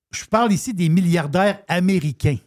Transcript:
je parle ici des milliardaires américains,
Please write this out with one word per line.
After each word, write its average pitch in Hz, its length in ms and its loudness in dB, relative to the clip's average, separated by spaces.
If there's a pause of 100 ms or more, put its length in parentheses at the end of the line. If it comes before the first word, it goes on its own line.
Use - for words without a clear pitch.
(100)
je - 140 -12
parle 220 280 2
ici 220 220 -2
des 175 140 0
milliardaires 175 800 2
américains, 160 800 0